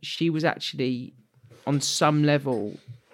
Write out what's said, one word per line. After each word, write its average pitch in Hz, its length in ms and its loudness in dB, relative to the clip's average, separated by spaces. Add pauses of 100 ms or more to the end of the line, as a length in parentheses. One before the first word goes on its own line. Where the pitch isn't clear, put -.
she - 260 -2
was 156 160 0
actually, 131 680 -4 (500)
on 139 160 2
some 151 420 2
level, 135 540 0 (360)